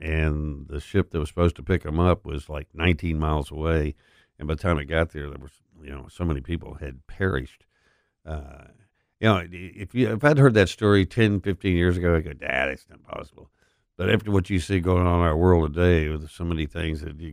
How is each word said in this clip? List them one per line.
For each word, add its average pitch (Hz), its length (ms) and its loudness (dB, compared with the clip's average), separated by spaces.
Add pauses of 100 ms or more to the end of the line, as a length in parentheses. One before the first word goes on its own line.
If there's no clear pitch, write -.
and 76 680 -2
the 73 120 -8
ship - 300 -2
that 80 100 -4
was 76 80 -4
supposed 87 280 0
to 73 60 -18
pick 87 240 -2
'em 78 140 -2
up 87 260 2
was, 73 220 -10
like, 71 260 -12
nineteen 82 440 0
miles 76 320 -2
away. 76 440 -2 (440)
And 76 100 -10
by 78 60 -2
the - 80 -6
time 85 160 0
it 73 80 -6
got 80 260 -2
there, 71 180 -10
there 71 80 -14
was, 71 240 -20 (180)
you 69 100 -20
know, 71 200 -16
so - 140 -8
many 78 160 -2
people 82 340 -10
had 67 320 -14
perished. - 580 -6 (600)
Uh, 69 380 -12 (560)
you 110 80 2
know, 104 80 4
i-, 87 140 -6
if 90 440 -14
you, 117 180 0
if 113 120 -4
I'd 147 120 4
heard 135 180 6
that 98 140 6
story 101 380 2
ten, 104 340 2
fifteen 92 360 -2
years 90 200 2
ago, 87 200 2
I'd 80 80 0
go, 73 100 -10
"Dad, 67 360 -4
it's - 220 -12
impossible." - 580 -18 (460)
But 92 140 -2
after 104 220 2
what 95 180 2
you 98 80 2
see 92 220 0
going 90 260 2
on 87 140 4
in 87 60 4
our 78 100 2
world 82 360 4
today 85 380 4
with 78 180 -8
so - 160 -10
many 80 220 -2
things 80 360 -6
that 78 160 -14
you, 80 140 -14